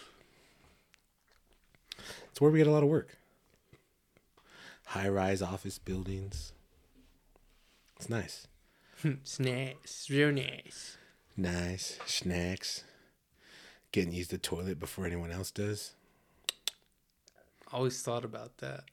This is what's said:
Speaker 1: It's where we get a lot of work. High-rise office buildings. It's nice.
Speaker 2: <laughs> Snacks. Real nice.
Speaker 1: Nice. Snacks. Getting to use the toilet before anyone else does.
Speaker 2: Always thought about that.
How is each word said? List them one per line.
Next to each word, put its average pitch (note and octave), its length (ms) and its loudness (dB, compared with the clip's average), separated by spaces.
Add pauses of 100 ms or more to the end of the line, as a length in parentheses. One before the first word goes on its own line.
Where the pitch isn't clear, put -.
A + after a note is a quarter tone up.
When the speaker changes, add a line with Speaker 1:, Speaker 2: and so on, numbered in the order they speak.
(2250)
Speaker 1:
It's - 100 -4
where D3 100 10
we D#3 80 8
get D#3 80 10
a D3+ 40 8
lot D3+ 120 8
of C#3+ 60 8
work. D3+ 300 2 (1700)
High-rise G2 560 2
office F#2+ 360 -4
buildings. F#2+ 720 -6 (1400)
It's - 120 -12
nice. A2+ 380 -4 (580)
Speaker 2:
<laughs> C3+ 200 2
Snacks. C3 840 -4
Real C#3+ 240 6
nice. - 640 -6 (400)
Speaker 1:
Nice. F2 680 -2
Snacks. - 800 -2 (1040)
Getting F2 220 2
to F2 40 -4
use F2+ 120 -4
the F#2 100 -6
toilet F2+ 420 -4
before F2 260 -6
anyone E2+ 240 -4
else F2+ 200 -6
does. G#2 440 -4 (1800)
Speaker 2:
Always B2+ 300 0
thought A#2+ 220 -2
about A#2 340 -12
that. C3+ 340 -10